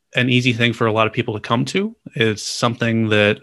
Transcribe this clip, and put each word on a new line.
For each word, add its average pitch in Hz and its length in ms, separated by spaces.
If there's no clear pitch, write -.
an 123 160
easy 123 240
thing 117 180
for 117 140
a 107 60
lot 110 140
of 107 60
people 113 220
to 104 60
come 123 260
to. 202 280
It's 110 280
something 113 680
that 107 320